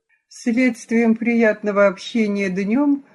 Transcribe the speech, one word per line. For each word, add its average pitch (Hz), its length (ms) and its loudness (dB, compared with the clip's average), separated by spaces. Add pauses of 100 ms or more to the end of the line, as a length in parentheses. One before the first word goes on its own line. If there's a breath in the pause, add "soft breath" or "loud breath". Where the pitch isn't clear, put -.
(280)
Следствием 233 840 0
приятного 214 720 0
общения 202 640 -2
днем 254 540 -2 (100)